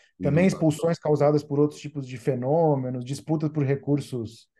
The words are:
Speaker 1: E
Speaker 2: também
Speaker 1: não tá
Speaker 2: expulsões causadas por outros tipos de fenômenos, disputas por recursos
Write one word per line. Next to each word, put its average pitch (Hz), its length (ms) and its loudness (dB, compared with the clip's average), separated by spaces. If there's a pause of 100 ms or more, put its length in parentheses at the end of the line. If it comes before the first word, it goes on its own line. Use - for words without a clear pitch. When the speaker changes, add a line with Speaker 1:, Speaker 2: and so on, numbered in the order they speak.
(180)
Speaker 1:
E 90 60 -6
Speaker 2:
também 147 200 4
Speaker 1:
não - 40 6
tá - 100 0
Speaker 2:
expulsões 165 400 0
causadas 147 440 2
por 143 160 -6
outros 147 220 2
tipos 143 260 -10
de 127 100 -12
fenômenos, 131 880 0
disputas 151 460 -4
por 151 140 0
recursos 135 840 -4 (120)